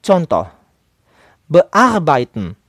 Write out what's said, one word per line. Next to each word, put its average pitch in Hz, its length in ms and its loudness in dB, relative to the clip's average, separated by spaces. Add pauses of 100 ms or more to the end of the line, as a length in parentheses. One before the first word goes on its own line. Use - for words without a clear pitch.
Contoh, 143 480 -2 (960)
bearbeiten. 156 1200 0